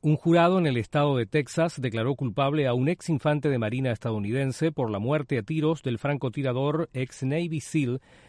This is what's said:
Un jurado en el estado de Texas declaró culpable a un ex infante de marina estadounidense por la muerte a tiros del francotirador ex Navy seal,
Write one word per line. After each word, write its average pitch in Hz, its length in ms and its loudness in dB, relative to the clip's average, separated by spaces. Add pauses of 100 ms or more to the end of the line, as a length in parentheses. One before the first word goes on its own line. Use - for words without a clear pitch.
Un 151 80 6
jurado 170 420 4
en 175 100 4
el 127 100 2
estado 143 400 2
de 117 80 0
Texas 156 560 -2
declaró 117 340 -2
culpable 139 500 0
a 123 80 2
un 127 140 2
ex 175 220 -4
infante 151 400 0
de 135 80 2
marina 120 340 -2
estadounidense 120 800 -2
por 127 180 -2
la 101 100 -2
muerte 139 380 -2
a 110 60 -2
tiros 156 400 0
del 120 160 -2
francotirador 139 960 -2
ex 131 300 -6
Navy 156 360 -2
seal, 127 400 -2 (300)